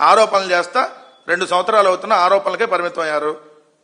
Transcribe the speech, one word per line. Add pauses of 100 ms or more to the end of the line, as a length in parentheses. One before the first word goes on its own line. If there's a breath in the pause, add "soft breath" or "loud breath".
ఆరోపణలు
చేస్తా (380)
రెండు
సంవత్సరాలు
అవుతున్న
ఆరోపణలకే
పరిమితం
అయ్యారు. (480)